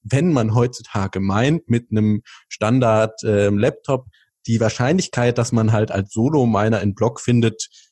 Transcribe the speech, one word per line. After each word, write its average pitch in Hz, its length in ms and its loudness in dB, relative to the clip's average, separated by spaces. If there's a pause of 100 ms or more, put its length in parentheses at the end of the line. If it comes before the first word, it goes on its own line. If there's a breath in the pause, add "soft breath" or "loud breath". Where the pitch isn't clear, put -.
wenn 143 300 0
man 110 240 0
heutzutage 113 640 -2
mint 113 500 0
mit 117 220 -2
einem 107 320 0 (240 loud breath)
Standard, 110 800 0
ähm, 101 340 2
Laptop, 127 480 -2 (380 soft breath)
die 113 140 -2
Wahrscheinlichkeit, 123 800 0
dass 117 160 -2
man 110 180 2
halt 107 180 0
als 98 220 -4
Solo-Miner 113 680 0
einen 101 160 -2
Block - 260 -2
findet, 113 480 0 (220 soft breath)